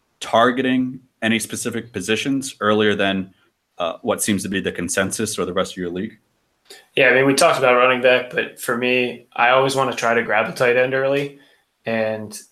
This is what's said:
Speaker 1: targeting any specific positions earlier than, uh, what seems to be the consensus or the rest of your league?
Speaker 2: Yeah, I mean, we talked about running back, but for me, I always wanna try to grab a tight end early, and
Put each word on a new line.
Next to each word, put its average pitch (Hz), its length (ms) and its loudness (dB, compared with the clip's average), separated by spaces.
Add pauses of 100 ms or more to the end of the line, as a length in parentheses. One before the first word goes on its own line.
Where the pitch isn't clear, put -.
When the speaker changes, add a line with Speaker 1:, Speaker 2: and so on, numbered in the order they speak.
(200)
Speaker 1:
targeting 127 800 2 (240)
any 113 160 0
specific 113 520 -8
positions 113 680 -4
earlier 107 340 4
than, 95 400 -2 (460)
uh, 85 220 -4
what 101 200 -2
seems 95 220 0
to 92 60 -6
be 98 100 -2
the 90 120 -4
consensus 95 640 -4
or 90 80 -2
the 90 80 -8
rest 92 200 -2
of - 40 -12
your 90 120 -6
league? 90 280 -8 (800)
Speaker 2:
Yeah, 135 120 4
I 123 60 4
mean, 131 120 4
we 139 80 4
talked 160 240 4
about 123 200 4
running 127 240 2
back, 123 280 4
but 113 300 -6
for 120 180 -4
me, 123 480 -2 (100)
I 120 140 2
always 135 260 2
wanna 127 200 0
try 117 180 0
to 117 100 2
grab 113 260 0
a - 40 -10
tight 123 240 2
end 127 160 2
early, 139 460 -2 (460)
and 110 520 -4 (140)